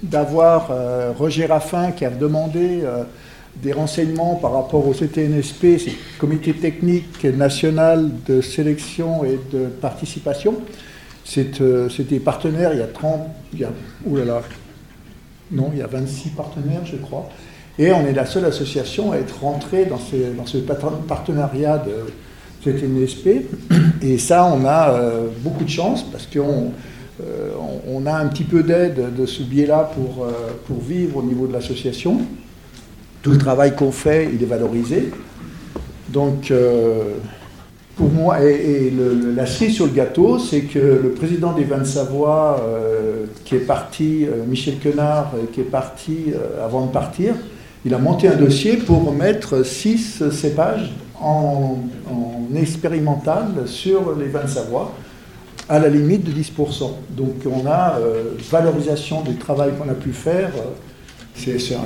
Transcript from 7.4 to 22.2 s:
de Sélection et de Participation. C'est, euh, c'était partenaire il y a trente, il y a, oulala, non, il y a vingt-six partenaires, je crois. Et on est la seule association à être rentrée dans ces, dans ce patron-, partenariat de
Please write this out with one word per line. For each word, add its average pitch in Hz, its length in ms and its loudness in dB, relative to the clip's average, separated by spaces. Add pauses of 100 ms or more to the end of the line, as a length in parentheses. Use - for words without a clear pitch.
de 131 160 4
Sélection 156 840 -2
et 131 160 0 (120)
de 131 160 -2
Participation. 147 880 -4 (680)
C'est, 139 380 -2
euh, 127 280 4
c'était 135 300 -2
partenaire 160 540 0
il 127 60 0
y 113 40 -2
a 110 40 -6
trente, 156 400 -4 (260)
il - 60 -8
y 127 40 -4
a, 113 80 -4 (360)
oulala, 120 340 0 (1120)
non, 139 220 0
il 143 60 -6
y 120 40 -6
a 113 40 -8
vingt-six 131 420 -6
partenaires, 147 560 -6
je 147 100 -10
crois. - 340 -10 (500)
Et 160 120 6
on 165 140 4
est 139 80 2
la 131 120 0
seule 185 200 0
association 147 680 -2
à 147 40 0
être 131 220 -6
rentrée 147 460 0
dans 131 120 -2
ces, 127 400 -2
dans 120 80 -10
ce - 120 -4
patron-, 147 500 -2
partenariat 147 680 0
de 101 140 -4 (720)